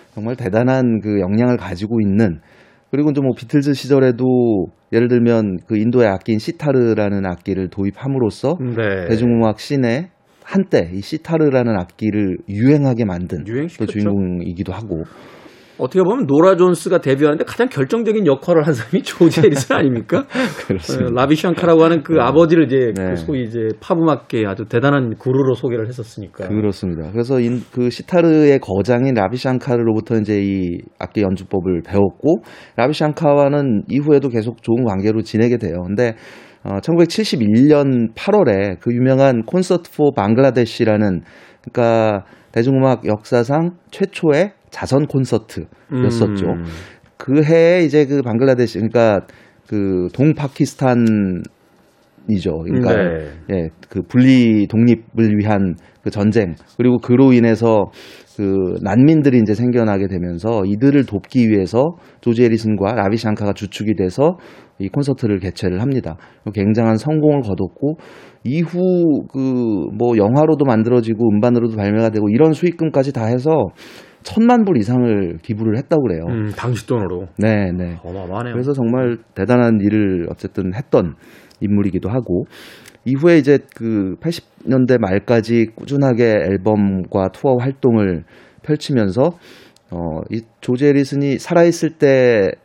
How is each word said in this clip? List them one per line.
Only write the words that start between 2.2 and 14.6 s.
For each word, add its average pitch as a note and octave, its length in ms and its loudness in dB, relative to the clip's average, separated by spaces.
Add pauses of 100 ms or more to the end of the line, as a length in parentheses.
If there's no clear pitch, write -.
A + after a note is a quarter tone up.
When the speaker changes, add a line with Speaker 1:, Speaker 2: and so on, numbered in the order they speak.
Speaker 1:
그리고 D3 220 0
이제 C#3+ 100 -2
뭐, C3 160 0
비틀즈 C#3+ 360 0
시절에도 C3 500 2 (680)
예를 A#2 160 2
들면 A#2 480 2 (100)
그 A2+ 100 -2
인도의 A#2+ 300 2
악기인 G#2 320 -2
시타르라는 A2 840 -2
악기를 F#2 440 -6
도입함으로써 B2 920 -4
Speaker 2:
네. G#2+ 480 -4
Speaker 1:
대중음악 A2+ 500 0
씬에 C#3 520 -4 (320)
한때 E3 500 -2
이 G2 80 -8
시타르라는 C#3 760 -2
악기를 G2+ 600 -4 (100)
유행하게 B2 560 2
만든 F2+ 400 -6
또 G#2 80 -12
Speaker 2:
유행시켰죠. B2+ 400 -6
Speaker 1:
주인공이기도 F#2 800 -4